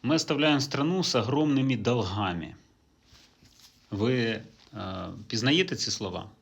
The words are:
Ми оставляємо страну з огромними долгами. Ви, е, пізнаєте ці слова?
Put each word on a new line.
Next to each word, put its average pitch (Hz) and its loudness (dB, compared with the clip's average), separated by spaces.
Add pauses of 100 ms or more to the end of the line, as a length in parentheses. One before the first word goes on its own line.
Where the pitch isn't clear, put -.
Ми 131 2
оставляємо 151 2
страну 165 0
з - -2
огромними 135 2
долгами. 101 -2 (1400)
Ви, 110 2
е, 113 -2 (880)
пізнаєте 139 0
ці - -4
слова? 92 -6 (120)